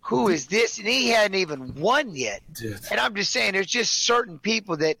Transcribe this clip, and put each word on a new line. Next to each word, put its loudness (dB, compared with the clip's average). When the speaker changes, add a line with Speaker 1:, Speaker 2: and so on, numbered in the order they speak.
Speaker 1:
who 2
is 2
this? 0
And -8
he 0
hadn't 4
even -4
won 0
yet. -4
Speaker 2:
Dude. -8
Speaker 1:
And -2
I'm -2
just -2
saying, 0
there's 0
just 0
certain 2
people -2
that 2